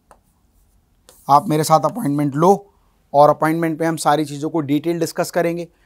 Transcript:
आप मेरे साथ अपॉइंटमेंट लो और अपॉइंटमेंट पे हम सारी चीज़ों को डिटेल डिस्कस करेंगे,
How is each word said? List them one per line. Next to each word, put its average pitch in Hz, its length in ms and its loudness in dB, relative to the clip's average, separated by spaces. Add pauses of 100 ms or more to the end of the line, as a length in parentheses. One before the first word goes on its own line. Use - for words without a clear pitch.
(1300)
आप 139 200 4
मेरे 151 160 0
साथ 156 200 2
अपॉइंटमेंट 143 500 -2
लो 170 180 4 (600)
और 147 180 6
अपॉइंटमेंट 160 480 -2
पे 165 80 -2
हम 165 100 -2
सारी 151 280 0
चीज़ों 147 260 -8
को 165 100 -2
डिटेल 156 400 -4
डिस्कस 165 300 -6
करेंगे, 170 380 -4 (180)